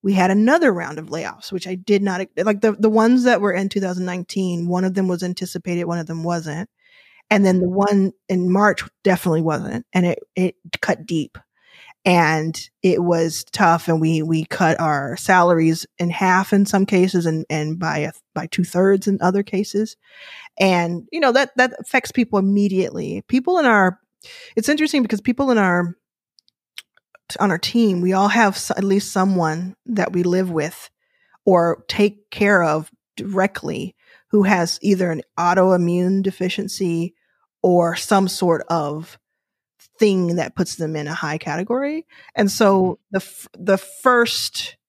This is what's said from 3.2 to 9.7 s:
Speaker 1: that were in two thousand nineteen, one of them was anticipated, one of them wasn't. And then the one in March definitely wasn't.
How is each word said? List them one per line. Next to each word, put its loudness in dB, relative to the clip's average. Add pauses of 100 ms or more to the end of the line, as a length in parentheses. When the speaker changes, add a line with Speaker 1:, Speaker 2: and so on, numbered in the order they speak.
Speaker 1:
that 4
were 0
in -2
two -4
thousand -4
nineteen, -4
one 0
of -2
them 0
was -2
anticipated, -6
one -4
of -10
them -8
wasn't. -6 (600)
And 4
then 4
the 0
one 2 (160)
in 0
March 2 (220)
definitely 2
wasn't. -4